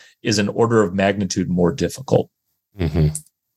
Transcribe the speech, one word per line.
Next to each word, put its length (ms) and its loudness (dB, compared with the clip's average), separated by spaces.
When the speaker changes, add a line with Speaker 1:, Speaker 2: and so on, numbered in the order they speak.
Speaker 1:
is 160 -2
an 120 0
order 340 2
of 100 -2
magnitude 560 -2
more 240 2
difficult. 560 -2
Speaker 2:
Mm-hmm. 280 2